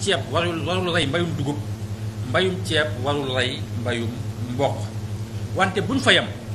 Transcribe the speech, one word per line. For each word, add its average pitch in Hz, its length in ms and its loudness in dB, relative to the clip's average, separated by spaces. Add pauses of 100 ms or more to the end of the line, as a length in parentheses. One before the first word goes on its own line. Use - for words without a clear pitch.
ceeb 190 180 2 (140)
warul, 170 340 0
warul 180 240 2
rey 165 160 4
mbayum 165 320 2
dugub, 143 160 0 (760)
mbayum 175 280 2 (100)
ceeb 151 220 2 (160)
warul 143 320 0
rey 127 240 2 (220)
mbayum 117 280 0 (400)
mboq. 113 240 2 (800)
Wante 190 260 2
buñ 226 200 0
fa 208 120 6
yem, 160 140 6 (280)